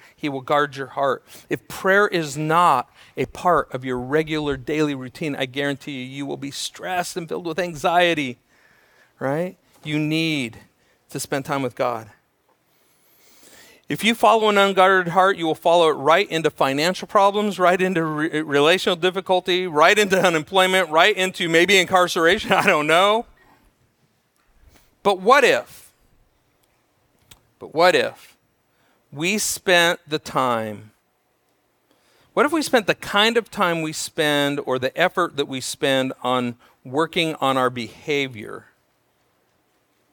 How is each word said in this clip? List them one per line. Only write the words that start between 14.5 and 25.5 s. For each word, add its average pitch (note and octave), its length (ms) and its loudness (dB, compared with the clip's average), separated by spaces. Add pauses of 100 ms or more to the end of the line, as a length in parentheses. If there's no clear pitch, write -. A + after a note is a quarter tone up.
unguarded F#3+ 540 4
heart, F#3 240 4
you E3 100 -6
will D#3+ 80 0
follow E3+ 360 4
it - 40 0
right D#3 360 2
into D#3+ 200 -2
financial D3+ 560 -2
problems, G3+ 520 2
right F3+ 220 4
into F#3 220 0
re-, D#3 380 -4
relational D#3 560 2
difficulty, F#3 680 -2
right E3+ 320 4
into F#3+ 200 2
unemployment, F#3 680 2
right F3+ 280 4
into F#3 320 -4
maybe F3+ 300 4
incarceration, F3+ 720 2
<laughs> - 0 -
I F3 140 4
don't D3+ 200 2
know. G3+ 400 2 (1800)
But F#3+ 180 0
what B3 240 4
if, - 480 -2 (1700)